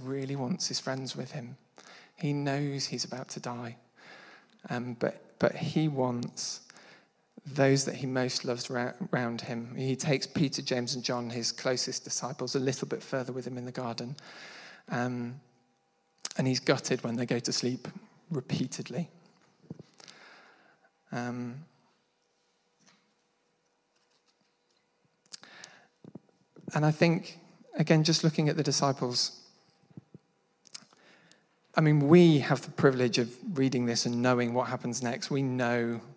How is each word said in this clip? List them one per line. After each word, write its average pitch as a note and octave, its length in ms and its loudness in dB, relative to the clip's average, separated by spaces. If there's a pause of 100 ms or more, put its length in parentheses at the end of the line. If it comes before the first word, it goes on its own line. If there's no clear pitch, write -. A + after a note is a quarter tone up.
really C3+ 320 -4
wants C3 320 -2
his B2 120 -4
friends C3 360 -6
with C3 160 -8
him. B2+ 260 -12 (580)
He D3 180 -2
knows C#3+ 520 -2
he's B2 200 -6
about C3 240 -10
to - 100 -10
die, A#2+ 380 -10 (920)
um, B2 300 -4
but, - 400 -4
but - 160 4
he D#3+ 320 0
wants B2+ 720 -2 (840)
those C3+ 400 4
that B2+ 100 -4
he B2 100 -8
most B2+ 400 -2
loves B2 240 -4
ra-, B2+ 240 -4 (180)
round A#2 300 -2
him. A#2+ 340 -8
He C3 200 -2
takes C#3 320 0
Peter, - 340 0
James, B2 340 -2
and A#2+ 80 -8
John, A#2+ 260 -2
his A#2 220 -4
closest - 520 -2
disciples, B2+ 520 -4
a C#3 40 2
little C3+ 280 -2
bit A2+ 140 -4
further B2+ 320 -4
with B2+ 140 -6
him B2+ 100 -8
in B2 80 -8
the B2+ 60 -10
garden. A#2+ 440 -6 (720)
Um, B2 520 -2 (960)
and C3+ 100 2
he's B2+ 120 2
gutted C3 440 0
when A#2 120 -2
they B2+ 100 -2
go A#2+ 140 0
to A#2+ 120 -4
sleep B2+ 360 -2 (420)
repeatedly. C3 800 -4 (2000)
Um, B2 540 -6 (4000)
and D3+ 120 2
I D#3 60 6
think, - 480 2 (360)
again, D#3 280 6
just D#3 200 2
looking D#3 260 2
at D#3 80 0
the D#3 60 2
disciples, C3+ 760 0 (2250)
I E3 60 4
mean, D3+ 260 6
we E3 320 10
have B2+ 220 0
the - 100 -12
privilege B2+ 480 4
of A#2 160 0 (220)
reading B2+ 280 2
this A#2 200 0
and A#2+ 160 0
knowing B2 320 4
what A#2+ 160 0
happens B2 340 -4
next. B2 260 -4
We C#3 140 0
know A#2+ 580 0 (160)